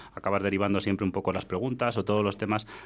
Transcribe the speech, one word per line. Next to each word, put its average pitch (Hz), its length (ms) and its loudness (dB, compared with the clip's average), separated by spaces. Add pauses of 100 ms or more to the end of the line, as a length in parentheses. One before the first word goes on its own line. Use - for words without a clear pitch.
(160)
acabar 98 280 0
derivando 98 380 2
siempre 98 240 0
un 92 80 0
poco 95 180 0
las 92 140 -4
preguntas 120 520 -2
o 95 60 2
todos 107 180 4
los 101 160 0
temas 107 300 0 (180)